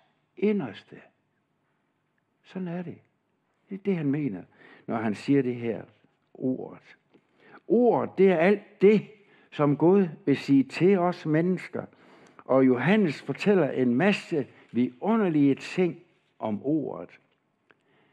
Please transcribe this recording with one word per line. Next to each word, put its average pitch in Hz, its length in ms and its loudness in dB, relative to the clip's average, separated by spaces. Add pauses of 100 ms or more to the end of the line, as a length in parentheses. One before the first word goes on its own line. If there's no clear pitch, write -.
(360)
inderste. 185 640 -6 (1400)
Sådan 185 260 -12
er 175 140 -10
det. 123 160 -14 (680)
Det 202 60 -12
er 196 100 -14
det, 196 120 0
han 147 140 -2
mener, 131 320 -4 (440)
når 110 100 -4
han 110 180 -4
siger 139 280 0
det 123 120 -4
her, 117 280 -8 (520)
ordet. - 640 -8 (720)
Ordet, 185 500 2
det 190 120 6
er 175 60 2
alt 196 460 0
det, 196 240 4 (440)
som 147 260 0
Gud 180 320 2 (180)
vil 139 100 2
sige 139 260 2
til 180 360 2
os 175 280 -2
mennesker. 170 600 -2 (580)
Og 131 220 4
Johannes 147 560 2
fortæller 165 480 0
en 123 240 0
masse 170 520 -2 (260)
vidunderlige 151 840 0
ting 170 460 -4 (380)
om 107 260 -6
ordet. 123 460 -6 (1040)